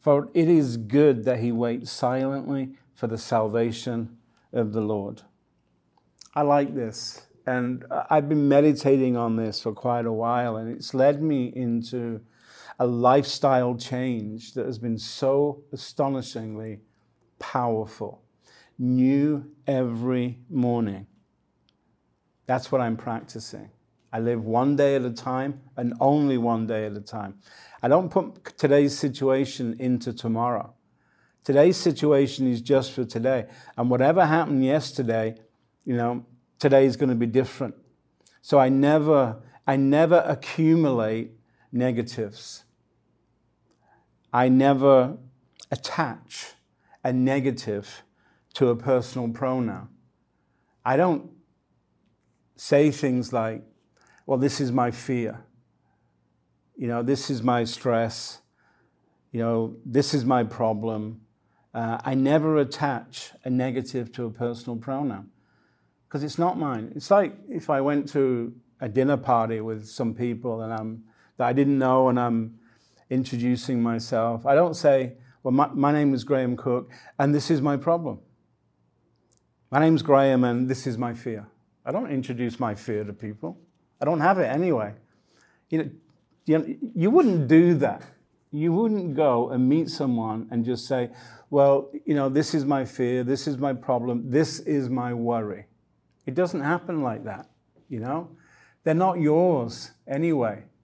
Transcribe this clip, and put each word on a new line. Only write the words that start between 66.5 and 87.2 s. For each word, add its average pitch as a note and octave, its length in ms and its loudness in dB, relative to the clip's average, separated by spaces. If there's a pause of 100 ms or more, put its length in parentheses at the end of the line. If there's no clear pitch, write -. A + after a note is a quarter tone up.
mine. B2 400 -6
It's - 140 -4
like G3+ 280 2 (120)
if - 180 -10
I C#3 140 0
went C#3+ 300 -2
to B2 460 -2 (220)
a B2+ 80 -6
dinner C3 300 2
party A2+ 420 0
with A2 260 -8
some A2+ 280 -4
people A#2 480 -6
and A2+ 100 -8
I'm, A2 320 -8 (320)
that B2 100 0
I B2 60 2
didn't C#3 260 2
know C3 300 4
and B2 100 2
I'm A#2 400 -2 (520)
introducing B2 720 -2
myself. A#2 640 -2
I C#3 80 4
don't E3 200 4
say, C3+ 440 2 (240)
"Well, B2+ 100 0
my, D3 220 4
my C#3+ 180 2
name D3 220 2
is A#2 100 -4
Graham B2+ 320 0
Cook B2 340 -4 (280)
and C#3+ 160 2
this D3 160 -2
is D#3 100 2
my C#3+ 160 0
problem. D#3 440 -2 (1500)
My C3+ 100 2
name's D#3+ 220 4
Graham C3+ 420 6
and B2 260 0
this C3 160 -4
is A#2+ 100 -4
my A#2+ 160 -6
fear." A2+ 340 -10 (380)
I B2+ 80 -6
don't A3 180 -4
introduce B2 480 -4
my A2+ 160 -4
fear G#2+ 300 -6
to G#2 80 -10
people. G#2+ 480 -12 (400)
I - 40 -4
don't D#3 160 0
have F#3 180 2
it E3 80 2
anyway. B2+ 480 -2 (760)
You D#3+ 80 -2
know, D#3 120 -6 (560)
you D#3+ 120 2
know, D#3+ 180 -6 (180)
you F#3 160 2
wouldn't G#3 380 4